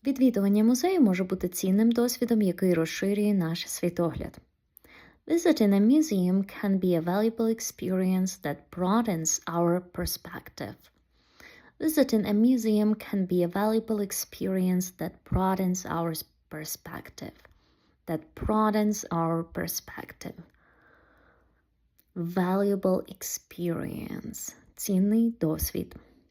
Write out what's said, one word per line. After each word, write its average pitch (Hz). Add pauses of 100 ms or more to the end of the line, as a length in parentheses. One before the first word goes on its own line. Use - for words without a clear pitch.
Відвідування 214
музею 311
може 190
бути 185
цінним 202
досвідом, 233
який 185
розширює 202
наш 170
світогляд. 170 (920)
Visiting 302
a 196
museum 202
can 196
be 180
a -
valuable 226
experience 185
that 143 (200)
broadens 180
our 170
perspective. - (1040)
Visiting 269
a 208
museum 214
can 196
be 180
a 170
valuable 220
experience 185 (140)
that 165 (180)
broadens 185
our 165 (360)
perspective. - (680)
That 156 (140)
broadens 214
our 165
perspective. - (1800)
Valuable 190 (160)
experience. - (200)
Цінний 208 (100)
досвід. - (360)